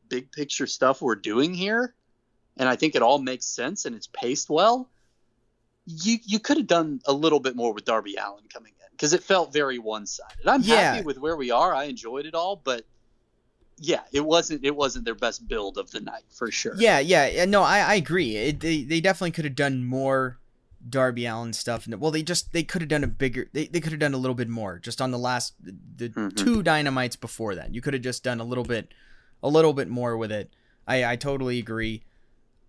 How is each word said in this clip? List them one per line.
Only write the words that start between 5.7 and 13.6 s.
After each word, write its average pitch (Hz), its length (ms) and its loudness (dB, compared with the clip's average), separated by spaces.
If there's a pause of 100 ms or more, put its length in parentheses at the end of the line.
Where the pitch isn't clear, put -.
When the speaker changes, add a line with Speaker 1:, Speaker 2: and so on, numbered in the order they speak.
Speaker 1:
You, 170 380 -2
you 202 160 0
could 294 180 2
have 233 80 0
done 160 400 2
a 143 60 4
little 151 280 4
bit 127 160 -2
more 120 160 0
with 104 120 -10
Darby 101 320 -2
Allin 101 360 -10
coming - 260 -20
in - 200 -20
'cause 151 140 0
it 175 100 2
felt 170 300 2
very 135 260 0
one-sided. 107 680 -10
I'm 254 160 6
Speaker 2:
Yeah. 226 140 6 (180)
Speaker 1:
happy 202 100 -4
with 139 140 -4
where 156 180 -2
we 131 140 -2
are. 156 240 4
I 139 100 0
enjoyed 127 420 -8
it 160 80 -10
all, 180 220 -2
but 127 280 -4 (960)